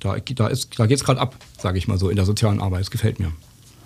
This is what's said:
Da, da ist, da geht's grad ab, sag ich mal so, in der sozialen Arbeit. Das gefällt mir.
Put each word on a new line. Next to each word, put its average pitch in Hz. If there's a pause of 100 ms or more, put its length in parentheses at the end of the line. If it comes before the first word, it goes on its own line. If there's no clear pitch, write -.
Da, 98
da 110
ist, -
da 113
geht's 139
grad 135
ab, 135 (240)
sag 92
ich 90
mal 98
so, 95
in 101
der 95
sozialen 104
Arbeit. 95
Das 98
gefällt -
mir. 85 (540)